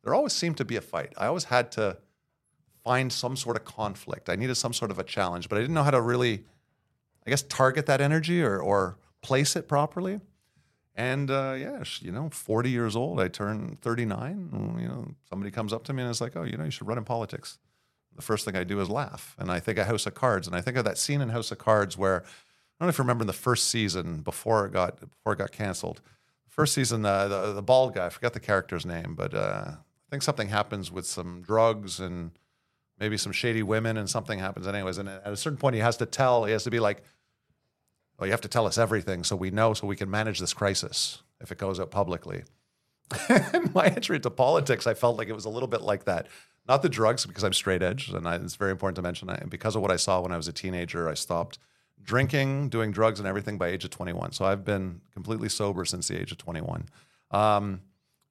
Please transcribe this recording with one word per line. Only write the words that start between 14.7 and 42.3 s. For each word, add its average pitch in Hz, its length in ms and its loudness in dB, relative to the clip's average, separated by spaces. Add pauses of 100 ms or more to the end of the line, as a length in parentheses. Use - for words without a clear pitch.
you - 80 -4
know, 123 200 -8 (200)
somebody 98 220 -6
comes 107 220 -4
up 113 120 -6
to - 80 -8
me 131 100 -4
and 123 80 -4
is 113 100 -4
like, 117 160 -4
"Oh, - 80 -6
you - 120 -6
know, 143 80 -6
you 151 60 -4
should - 160 -10
run 110 120 -2
in 107 60 -6
politics." - 540 -6 (580)
The - 60 -16
first 107 220 0
thing 95 120 -4
I 90 80 0
do 101 160 -2
is 92 80 0
laugh. - 500 -6
And 92 120 -4
I 90 100 0
think 101 180 -2
of 98 80 2
House 110 200 -2
of 104 80 -6
Cards, 104 320 2
and 90 100 -4
I 90 60 0
think 123 140 -4
of 131 80 2
that 104 140 0
scene 143 220 0
in 127 80 0
House 113 240 -4
of 104 60 -10
Cards 101 400 4
where, 95 240 2
I - 20 -20 (560)
don't 170 60 0
know - 20 4
if 165 100 2
you - 40 2
remember 120 220 2
in - 20 0
the 95 60 -2
first - 360 2
season 85 540 0
before 104 440 2
it 95 60 -8
got, 92 280 0
before - 340 -4
it - 40 -2
got 98 140 -4
canceled. 90 480 -4 (480)
First 151 260 2
season, 117 300 2
uh, 98 240 6
the, 98 240 0
the 101 100 -4
bald 127 320 6
guy, 92 120 0
I - 20 -4
forgot 120 240 -2
the - 80 -8
character's 90 460 0
name, 85 280 -6
but, 50 200 -4
uh, 50 380 -2
I - 380 -20
think 139 120 -4
something 117 260 0
happens 101 420 -2
with 90 160 -6
some 87 360 -8
drugs 104 580 2
and 90 300 -6 (680)
maybe 107 180 0
some 101 140 -2
shady 113 320 0
women, 110 340 0
and 104 140 -4
something 107 300 -4
happens 95 260 -6
anyways. 95 320 -4
And 98 100 -8
at 98 240 -14
a 101 40 -4
certain 147 220 -4
point, 131 180 2
he 107 40 0
has 117 180 4
to 113 80 0
tell, 123 400 4
he 107 60 2
has 110 120 2
to 123 60 -4
be 117 100 0
like, 101 240 0 (1120)
"Oh, 95 60 -4
you 95 80 0
have 117 80 2
to 104 80 -10
tell 113 180 2
us 90 120 0
everything 98 440 2
so 95 140 -2
we 92 160 -2
know, 110 220 4
so 107 120 -4
we 98 80 -2
can 95 160 -6
manage 107 300 -2
this 90 120 -2
crisis - 720 -2 (180)
if - 120 -14
it 87 60 -10
goes 95 200 -2
out 92 140 -6
publicly." 90 500 -2 (680)